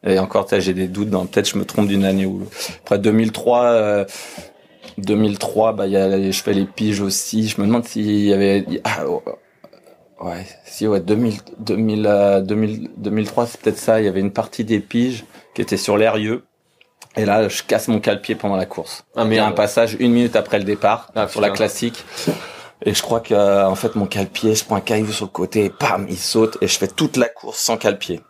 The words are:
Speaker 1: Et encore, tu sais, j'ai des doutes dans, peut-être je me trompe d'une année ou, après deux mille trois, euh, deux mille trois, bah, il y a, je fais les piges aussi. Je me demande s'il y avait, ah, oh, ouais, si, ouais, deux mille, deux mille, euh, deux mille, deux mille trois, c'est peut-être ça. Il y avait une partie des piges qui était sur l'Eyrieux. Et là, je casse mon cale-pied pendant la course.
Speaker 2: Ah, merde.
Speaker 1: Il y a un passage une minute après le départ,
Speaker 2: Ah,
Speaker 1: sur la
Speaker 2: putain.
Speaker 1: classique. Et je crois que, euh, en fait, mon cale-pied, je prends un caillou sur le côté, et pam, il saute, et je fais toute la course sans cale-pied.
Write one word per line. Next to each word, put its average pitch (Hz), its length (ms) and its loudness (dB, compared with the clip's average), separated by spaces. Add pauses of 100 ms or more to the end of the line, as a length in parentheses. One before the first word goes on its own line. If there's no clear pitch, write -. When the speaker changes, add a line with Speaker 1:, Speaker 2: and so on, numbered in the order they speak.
Speaker 1:
Et 95 120 4
encore, 95 240 0
tu - 60 -6
sais, 101 100 2
j'ai 92 140 0
des 92 120 -2
doutes 101 240 -4
dans, 92 160 0
peut-être 98 220 0
je - 100 -4
me 98 60 -2
trompe 101 240 0
d'une 98 160 2
année 95 220 2
ou, 95 200 -6 (380)
après - 140 2
deux 104 120 2
mille 110 220 4
trois, 120 320 2
euh, 104 400 2 (920)
deux 104 180 0
mille 107 200 2
trois, 110 360 2
bah, 101 140 -2
il 95 80 -2
y - 20 4
a, 98 340 2
je 95 120 -4
fais 104 100 0
les 98 140 2
piges 104 340 -2
aussi. 104 480 -2
Je 104 120 -6
me 101 60 2
demande 117 180 2
s'il 110 220 -4
y 104 260 2
avait, 98 320 4 (200)
ah, - 240 -2
oh, 87 140 -4 (1000)
ouais, 90 260 -10 (180)
si, - 220 -6
ouais, 104 140 2
deux 98 160 2
mille, 110 240 0 (180)
deux - 160 -4
mille, 107 320 0
euh, 101 340 4
deux 95 140 -2
mille, 107 420 -2
deux 107 140 -6
mille 107 160 0
trois, 120 200 -2
c'est - 140 -14
peut-être 104 180 -2
ça. 113 220 2
Il 110 40 2
y 101 40 2
avait 95 120 0
une 98 120 0
partie - 300 -4
des 107 160 0
piges 117 460 -2 (300)
qui - 80 -4
était 95 160 -2
sur - 180 0
l'Eyrieux. 110 480 2 (720)
Et 110 80 0
là, 104 240 4
je - 160 -6
casse - 240 -2
mon 110 100 2
cale-pied 107 380 -2
pendant 101 200 -2
la 92 100 -2
course. - 360 -12 (140)
Speaker 2:
Ah, 117 80 0
merde. 110 80 2
Speaker 1:
Il 110 40 4
y 110 40 4
a 107 60 2
un 104 60 0
passage 107 460 2
une 123 140 4
minute 120 240 4
après 104 220 0
le 98 60 -2
départ, 104 520 0
Speaker 2:
Ah, 107 100 0
Speaker 1:
sur 107 140 -4
la 104 80 4
Speaker 2:
putain. 98 80 -2
Speaker 1:
classique. 113 480 -2 (800)
Et 104 80 2
je - 80 0
crois 117 200 0
que, 117 120 -2
euh, 101 340 4
en 95 80 2
fait, 110 220 -2
mon 104 80 2
cale-pied, 98 500 -2
je 104 80 -2
prends - 140 -2
un 98 60 -2
caillou 107 280 0
sur 107 140 -6
le 98 60 -10
côté, 98 340 0
et 95 60 -2
pam, 98 400 -2
il 92 80 -8
saute, 110 420 0
et 98 80 0
je - 80 0
fais 98 100 -2
toute - 300 -2
la 123 100 2
course - 320 -12
sans 113 200 -2
cale-pied. 98 520 -4